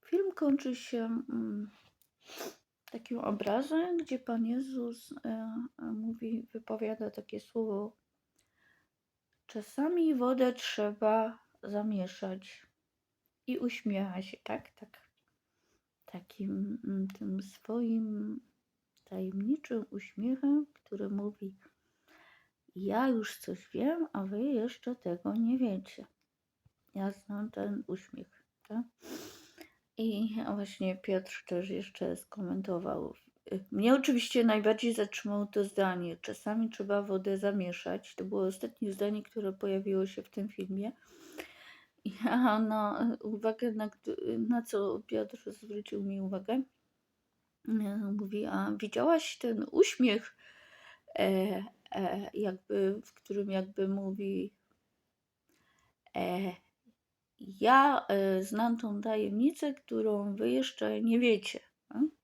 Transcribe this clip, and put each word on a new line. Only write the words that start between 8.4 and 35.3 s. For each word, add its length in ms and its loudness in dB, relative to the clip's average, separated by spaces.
„Czasami 680 2
wodę 380 4
trzeba 840 2
zamieszać”, 1040 -4
i 120 -4
uśmiecha 640 -2
się, 220 -12
tak, 260 -8
tak, 280 -20
takim, 800 -6
mm, 240 -2
tym 340 -4
swoim 1000 -2
tajemniczym 840 -2
uśmiechem, 840 0
który 360 -6
mówi: 460 -4
„Ja 320 2
już 300 0
coś 300 -10
wiem, 440 0
a 120 -2
wy 180 -2
jeszcze 540 -2
tego 360 -4
nie 260 2
wiecie”. 480 -2
Ja 180 -2
znam 380 -8
ten 360 -4
uśmiech, 580 -12
tak? 140 -4
I 400 0
właśnie 420 -2
Piotr 500 -2
też 240 -2
jeszcze 460 -4
skomentował. 1000 -4
Mnie 240 6
oczywiście 500 2
najbardziej 500 4
zatrzymało 520 -2